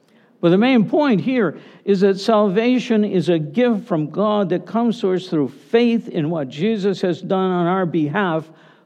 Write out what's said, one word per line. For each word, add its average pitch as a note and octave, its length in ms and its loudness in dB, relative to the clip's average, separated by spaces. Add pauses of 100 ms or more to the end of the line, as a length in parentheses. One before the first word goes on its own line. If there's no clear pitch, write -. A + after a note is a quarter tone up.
(420)
But F3 80 2
the F3 100 4
main A#3+ 280 4
point C4 340 2
here A3+ 360 -2 (280)
is G3 160 0
that G3 180 2
salvation A3 840 2
is F3 260 0
a E3+ 100 2
gift G3+ 480 -2
from D#3 240 -2
God G#3 380 0
that F3 180 -4
comes A3+ 340 -2
to F#3 120 0
us F3+ 140 -4
through D3 200 0
faith A#3 600 0
in D#3 220 -4
what D#3 200 -4
Jesus F#3+ 520 -2
has F3+ 180 -2
done F#3+ 320 -2
on F3 140 0
our F#3 220 0
behalf D#3+ 600 -2 (380)